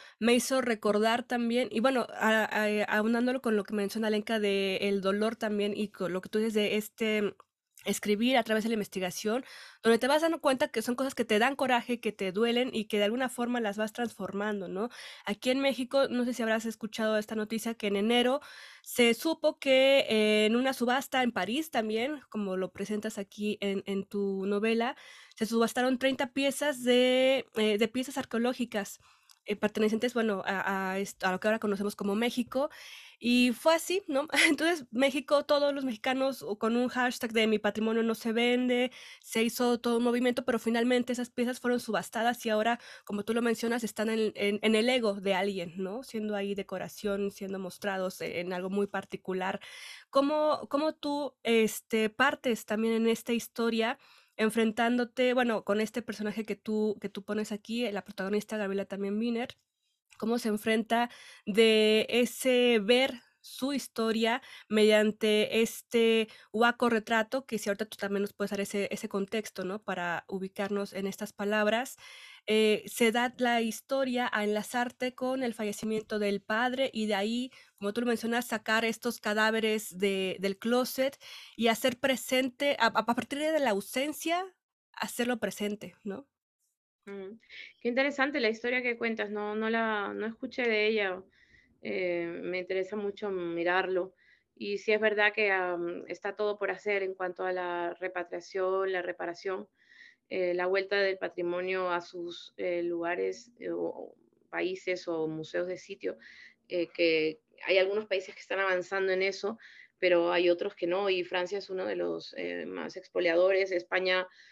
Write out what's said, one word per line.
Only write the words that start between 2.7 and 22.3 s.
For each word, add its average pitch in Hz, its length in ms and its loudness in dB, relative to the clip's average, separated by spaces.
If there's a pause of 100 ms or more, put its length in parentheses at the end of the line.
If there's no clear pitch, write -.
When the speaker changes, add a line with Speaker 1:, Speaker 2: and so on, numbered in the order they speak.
Speaker 1:
aunándolo 233 560 2
con 220 140 2
lo 196 80 2
que 214 120 -6
menciona 208 320 -2
Alenka 214 320 0
de 196 380 0
el 202 240 0
dolor 208 340 0
también, 208 400 -2
y 208 140 -2
con 175 220 -6
lo 185 100 -2
que - 80 -16
tú 214 100 0
dices 220 160 0
de 208 220 2
este, 214 580 -2 (500)
escribir 208 520 2
a 226 60 4
través 214 200 0
de 226 60 -2
la 233 60 0
investigación, 208 680 -4 (400)
donde 226 160 6
te 254 80 0
vas 302 140 4
dando 330 180 0
cuenta 285 300 2
que 220 120 -2
son 240 140 -2
cosas 269 200 -2
que 240 100 0
te 214 120 2
dan 262 180 2
coraje, 247 440 0
que 214 120 -4
te 190 200 -6
duelen, 233 420 2
y 214 120 -2
que 208 120 -2
de 208 60 2
alguna 240 260 0
forma 240 300 -4
las 208 180 -2
vas 214 160 -4
transformando, 202 760 -4
¿no? 190 220 -4 (360)
Aquí 208 260 -2
en 269 80 0
México, 269 500 2
no 247 160 0
sé 247 80 -2
si 240 80 -4
habrás 220 240 0
escuchado 220 520 -2
esta 214 180 -4
noticia, 220 400 -4
que 208 120 -4
en 202 100 0
enero 240 420 2 (420)
se 233 320 4
supo 311 460 0
que, 269 500 6
eh, 214 380 4
en 226 80 4
una 262 180 2
subasta 254 500 0
en 240 100 0
París 220 360 -2
también, 233 600 -2
como 196 280 -4